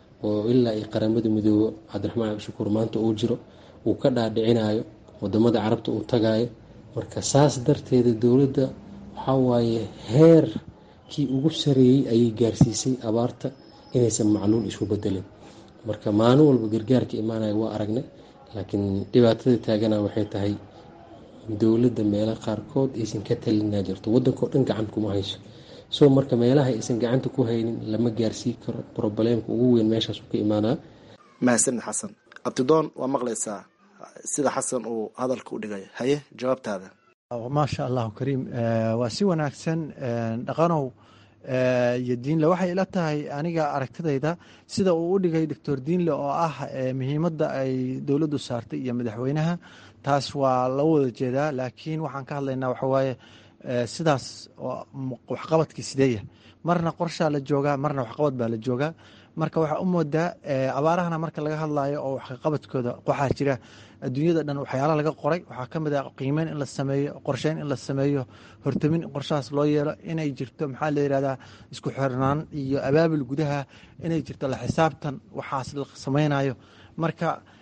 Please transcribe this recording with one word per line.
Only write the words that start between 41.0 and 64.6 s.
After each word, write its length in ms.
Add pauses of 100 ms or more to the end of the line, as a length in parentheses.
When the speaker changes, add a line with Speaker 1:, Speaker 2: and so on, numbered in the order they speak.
Speaker 3:
eh, 580
iyo 160
Diinle. 320
Waxay 240
ila 140
tahay 340 (100)
aniga 340 (100)
aragtidayda 640 (300)
sida 260
uu 200
u 60
dhigay 280
Doctor 320
Diinle 320
oo 200
ah, 240 (160)
eh, 220
muhiimadda 580
ay 220 (280)
dowladdu 360
saartay 420
iyo 140
madaxweynaha. 600 (500)
Taas 320
waa 320
la 160
wada 280
jeedaa, 400
laakiin 500
waxaan 240
ka 100
hadlaynaa 340
waxa 180
waaye, 260 (500)
eh, 240
sidaas 640 (100)
oo 340
mu-, 260 (100)
waxqabadkii 540
sidee 280
yahay. 160 (360)
Marna 280
qorshaa 400
la 80
joogaa, 380
marna 260
waxqabad 320
baa 140
la 80
joogaa. 360 (420)
Marka 260
waxaa 200
u 40
moodaa, 580
eh, 260
abaarahana 480
marka 240
laga 160
hadlaayo 460
oo 120
waxqabadkooda 760 (140)
waxaa 320
jira 180 (480)
adduunyada 400
dhan 140
waxyaalo 380